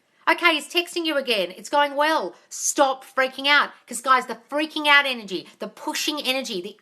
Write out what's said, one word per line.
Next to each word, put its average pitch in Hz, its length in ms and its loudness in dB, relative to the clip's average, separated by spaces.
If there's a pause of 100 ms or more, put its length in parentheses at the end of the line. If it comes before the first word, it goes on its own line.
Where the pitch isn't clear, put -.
(300)
Okay, 330 240 4
he's 302 180 -4
texting 349 340 -4
you 311 120 -2
again. 233 400 0
It's 208 120 -16
going 285 260 2
well. 294 400 0 (140)
Stop - 540 0
freaking 262 440 -2
out. 285 240 4 (160)
Cause, 240 140 -10
guys, 262 260 2
the 233 100 -8 (120)
freaking 302 380 -4
out 285 200 6
energy, 196 400 -6 (100)
the 214 100 -10
pushing - 540 -6
energy, 233 400 -4
the 196 200 -12